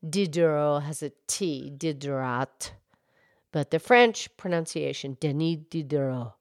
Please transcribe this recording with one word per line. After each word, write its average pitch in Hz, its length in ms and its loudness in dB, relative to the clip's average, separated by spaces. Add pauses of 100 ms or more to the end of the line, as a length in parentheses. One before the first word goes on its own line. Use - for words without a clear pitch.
Diderot 151 760 2
has 151 200 -8
a 143 80 -6 (160)
T, 139 480 -4
Diderot. 135 960 -4 (800)
But 147 200 -2
the 160 80 0
French 240 580 4
pronunciation, 151 840 -4
Denis 156 400 0 (100)
Diderot. 135 720 -2